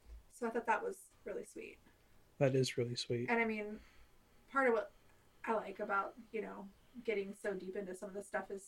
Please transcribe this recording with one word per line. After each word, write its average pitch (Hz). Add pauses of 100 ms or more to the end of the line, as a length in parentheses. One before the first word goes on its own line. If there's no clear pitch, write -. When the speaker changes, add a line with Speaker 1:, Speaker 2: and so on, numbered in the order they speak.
(320)
Speaker 1:
So 233
I 226
thought 233
that -
was 190 (280)
really 196
sweet. - (600)
Speaker 2:
That 135
is 131
really 123
sweet. 120
Speaker 1:
And 233
I 226
mean, 214 (760)
part 262
of 233
what - (540)
I 226
like 196
about, 202 (180)
you 214
know, 196 (380)
getting 202
so 208
deep 190
into 185
some 202
of 185
this 202
stuff 190
is, 196